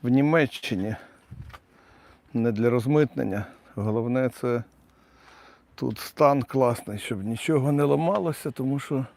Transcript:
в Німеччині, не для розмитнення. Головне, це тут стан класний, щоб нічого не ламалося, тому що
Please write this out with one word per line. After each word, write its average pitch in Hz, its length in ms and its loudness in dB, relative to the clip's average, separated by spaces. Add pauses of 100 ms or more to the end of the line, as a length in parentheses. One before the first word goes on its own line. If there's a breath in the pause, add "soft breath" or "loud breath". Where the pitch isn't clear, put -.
в 123 80 -2
Німеччині, 131 840 2 (1400 loud breath)
не 117 180 2
для 110 180 2
розмитнення. 120 760 0 (300 loud breath)
Головне, 117 540 0
це 120 340 -2 (1120 soft breath)
тут 123 240 -6
стан 143 440 2
класний, 117 560 0
щоб 98 240 -6
нічого 131 480 0
не 143 120 2
ламалося, 160 680 0
тому 135 280 -4
що 135 260 -4 (120)